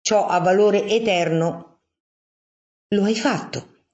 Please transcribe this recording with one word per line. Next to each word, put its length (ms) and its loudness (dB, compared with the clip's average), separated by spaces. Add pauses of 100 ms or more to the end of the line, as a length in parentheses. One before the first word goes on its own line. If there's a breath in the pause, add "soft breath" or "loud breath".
Ciò 260 0
ha 120 0
valore 480 2
eterno. 920 -2 (1080)
Lo 160 0
hai 100 0
fatto. 800 -6